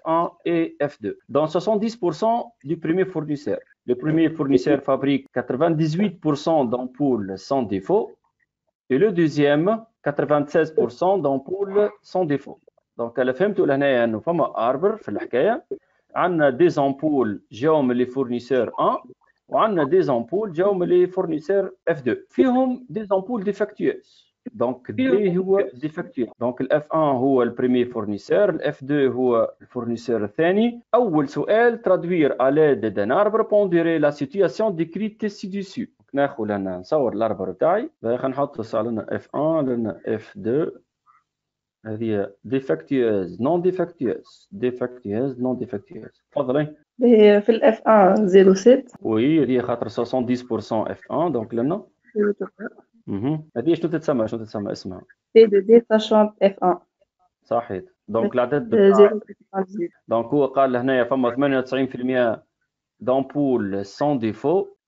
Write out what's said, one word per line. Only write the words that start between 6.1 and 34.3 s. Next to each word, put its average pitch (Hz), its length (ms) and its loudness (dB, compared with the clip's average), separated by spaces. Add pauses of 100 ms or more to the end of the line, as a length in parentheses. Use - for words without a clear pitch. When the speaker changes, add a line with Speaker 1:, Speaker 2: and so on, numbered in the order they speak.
Speaker 1:
pour 151 140 0 (100)
cent 160 260 2
d'ampoules 123 580 -2 (180)
sans 139 140 0 (120)
défaut 170 320 0 (880)
et 127 120 4
le 220 60 4 (100)
deuxième, 147 460 2 (380)
quatre-vingt-seize 147 720 0
pour 123 120 2 (100)
cent 190 180 2
d'ampoules 190 720 -2 (220)
sans 185 120 0
défaut. 143 360 -6 (400)
Donc, 117 180 -8
أنا 127 140 0
فهمت 185 280 -2
لهنايا 139 440 2
إنه 110 160 -2
فما 135 480 -2
أربر 170 280 0
في - 120 -18
الحكاية. 135 580 -2 (480)
عندنا 151 440 0
des 165 140 6
ampoules 135 680 0 (140)
جاو 147 300 0
من 123 220 2
les 120 40 -6
fournisseurs 123 680 -2
un 202 300 -2 (400)
وعندنا 170 360 2
des 156 240 2
ampoules 151 420 -2
جاو 180 240 0
من 175 140 -2
les 180 220 4
fournisseurs 185 600 -2 (200)
F 156 120 -4
deux. 123 280 -2
فيهم 254 600 0
des 208 220 -8
ampoules 190 320 -2
défectueuses. - 840 -6 (260)
Donc, 117 380 -4
D 107 80 -4 (360)
هو 190 260 2
défectueux. 127 640 -8 (140)
Donc, 123 180 -4
ال 131 120 -6
F 151 200 0
un 156 240 2
هو 127 280 2
le 117 100 -4
premier 123 300 2
fournisseur, 120 640 -2
ال 151 260 -4
F - 100 -20
deux 139 300 0
هو 120 460 0
le - 60 -20
fournisseur 117 560 -4
الثاني. 196 600 0 (120)
أول 165 340 2
سؤال، 233 540 0
traduire 170 560 0
à 131 120 2
l'aide 143 440 2
d'un 101 160 -2
arbre, 208 320 2
pondérer 170 560 2
la 147 140 2
situation 190 580 -2